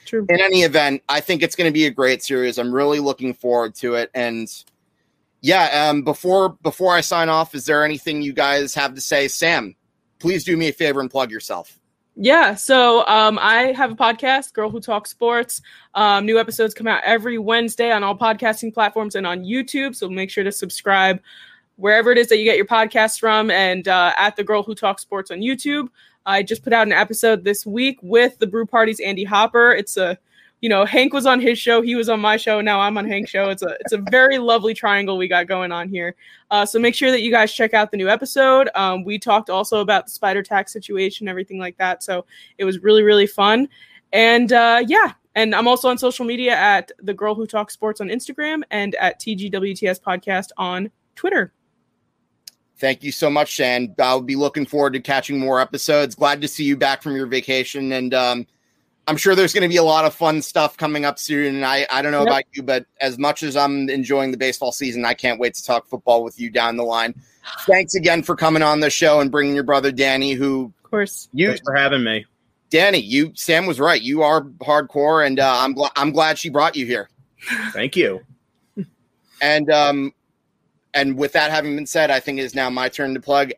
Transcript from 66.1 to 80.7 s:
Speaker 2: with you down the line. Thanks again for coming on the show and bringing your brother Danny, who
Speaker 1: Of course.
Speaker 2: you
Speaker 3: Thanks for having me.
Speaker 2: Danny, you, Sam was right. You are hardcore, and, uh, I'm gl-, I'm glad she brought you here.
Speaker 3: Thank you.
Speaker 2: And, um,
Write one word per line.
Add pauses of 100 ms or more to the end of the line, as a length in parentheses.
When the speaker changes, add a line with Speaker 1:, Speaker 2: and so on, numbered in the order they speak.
Speaker 2:
with
you
down
the
line. (520)
Thanks
again
for
coming
on
the
show
and
bringing
your
brother
Danny,
who (120)
Speaker 1:
Of
course.
Speaker 2:
you
Speaker 3:
Thanks
for
having
me. (440)
Speaker 2:
Danny,
you,
Sam
was
right.
You
are
hardcore,
and,
uh,
I'm
gl-,
I'm
glad
she
brought
you
here. (640)
Speaker 3:
Thank
you. (1160)
Speaker 2:
And,
um, (840)